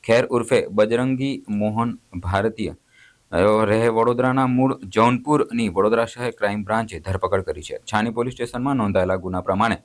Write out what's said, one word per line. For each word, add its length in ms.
ખેર 220
ઉર્ફે 400
બજરંગી 800
મોહન 500
ભારતીય, 580
અ, 320
રહે 240
વડોદરાના 580
મૂળ 380
જૌનપુરની 840
વડોદરા 360
શહેર 260
ક્રાઇમ 340
બ્રાન્ચે 360
ધરપકડ 400
કરી 220
છે. 160
છાની 320
પોલીસ 240
સ્ટેશનમાં 420
નોંધાયેલા 400
ગુના 240
પ્રમાણે 440